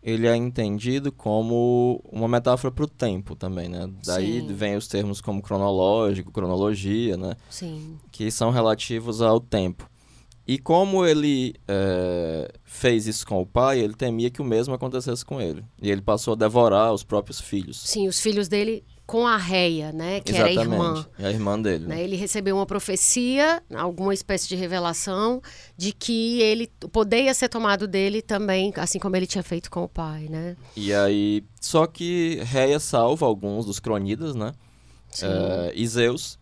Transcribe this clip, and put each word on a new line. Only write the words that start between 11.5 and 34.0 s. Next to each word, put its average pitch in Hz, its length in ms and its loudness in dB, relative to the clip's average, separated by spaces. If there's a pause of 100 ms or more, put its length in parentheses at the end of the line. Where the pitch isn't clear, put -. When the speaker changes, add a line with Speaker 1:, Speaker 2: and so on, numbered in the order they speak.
Speaker 1:
é, 90 840 0 (140)
fez 117 420 2
isso 107 200 -6
com 92 160 -2
o 92 40 -4
pai, 131 320 2
ele 107 140 0
temia 120 380 -2
que 123 100 -14
o 143 40 -4
mesmo 120 300 0
acontecesse 127 480 -4
com 139 160 -10
ele. 87 240 -4 (200)
E 101 80 0
ele 98 100 0
passou 107 320 0
a 110 40 0
devorar 110 580 6
os 101 100 -4
próprios - 340 -4
filhos. - 400 -6
Speaker 2:
Sim, 196 300 -2
os 180 100 -2
filhos 208 300 0
dele 208 340 -2 (240)
com 233 200 0
a 233 100 4
Reia, 175 560 0
né? 175 280 -4
Que - 140 -4
era - 140 4
a 208 40 4
irmã. 165 400 2
Speaker 1:
Exatamente, 156 160 -6 (100)
é 98 80 -4
a 98 40 0
irmã 104 300 0
dele, 90 260 0
né? 156 100 -6
Speaker 2:
Né? 170 80 -4
Ele 196 120 -4
recebeu 196 400 -2
uma 196 100 0
profecia, 247 920 0 (140)
alguma 196 400 -2
espécie 190 340 -4
de 190 80 -6
revelação, 185 840 -2 (340)
de 185 160 -4
que 233 480 -2
ele, 220 300 2 (140)
o - 40 -12
poder 226 360 2
ia 262 100 4
ser 247 140 2
tomado 214 400 2
dele 196 340 0
também, 196 540 0
assim 180 240 -2
como 185 160 -2
ele 185 100 0
tinha 185 160 -4
feito 170 280 -6
com 175 140 -4
o 180 40 -8
pai, 156 400 -8
né? 165 280 -8 (200)
Speaker 1:
E 101 180 -2
aí, 104 500 2 (160)
só 160 280 4
que 170 560 -2
Reia 135 340 4
salva 139 480 2
alguns 104 400 0
dos 98 140 -6
cronidas, 113 560 -2